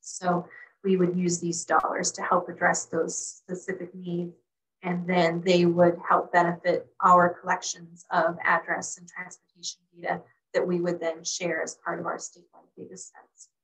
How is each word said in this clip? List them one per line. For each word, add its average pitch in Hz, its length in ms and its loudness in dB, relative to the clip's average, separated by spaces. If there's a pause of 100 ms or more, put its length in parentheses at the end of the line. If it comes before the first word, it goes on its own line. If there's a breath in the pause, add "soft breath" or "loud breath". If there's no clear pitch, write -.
So 180 400 -2 (360 loud breath)
we 190 160 2
would 175 180 2
use 175 240 0
these 170 240 -4
dollars - 480 0
to - 100 -10
help 180 280 0
address 170 340 0
those 170 320 -4
specific - 760 -10
needs, 175 420 -8 (460)
and 175 260 -2
then 170 320 2
they 175 240 4
would 170 320 6 (100)
help 175 240 2
benefit 175 560 2 (160)
our 180 380 6
collections 175 680 -6
of 175 340 0
address 170 540 -2
and 175 100 -20
transportation - 720 -16 (160)
data 175 240 -6 (320 soft breath)
that 180 140 0
we 180 140 0
would 175 200 -2
then 165 240 -6
share 165 380 -4
as - 200 -10
part 170 180 -6
of 165 60 -6
our - 120 -4
statewide - 580 -20
data 185 220 -16
sets. - 500 -20 (160)